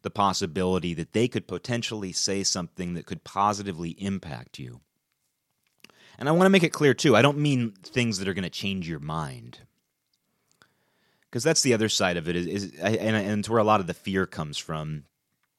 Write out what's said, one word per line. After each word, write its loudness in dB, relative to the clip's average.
the -6
possibility 0
that -8
they 2
could -6
potentially -6
say -4
something -4
that -8
could -10
positively -2
impact -8
you. -16
And -4
I 4
wanna 6
make 6
it 2
clear, 4
too, 6
I 8
don't 6
mean 2
things -2
that -4
are -2
gonna -4
change -6
your -6
mind. -8
'Cause -4
that's 2
the 4
other 2
side 2
of -4
it, 0
is, -2
is, -6
and, 0
and 0
it's -6
where 2
a 4
lot 4
of -6
the -6
fear -2
comes -8
from, -8